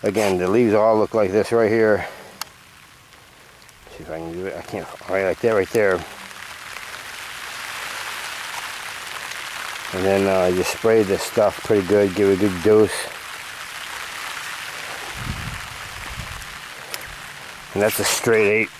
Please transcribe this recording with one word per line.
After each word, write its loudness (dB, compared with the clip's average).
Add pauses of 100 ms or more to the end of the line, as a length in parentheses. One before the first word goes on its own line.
again, 2
the 2
leaves 6
all 6
look 2
like 4
this 2
right 4
here. 4 (1900)
See -16
if -14
I -8
can -10
do -8
it. -6
I -10
can't. -8 (220)
All -2
right, 2
like 0
that 4
right 2
there. 4 (4000)
And 0
then, 6
uh, 4
you 2
spray 4
this 2
stuff 2
pretty 2
good, 4
give 4
it 6
a 2
good -2
dose. 8 (4000)
And 2
that's 2
a 0
straight 4
eight 4 (100)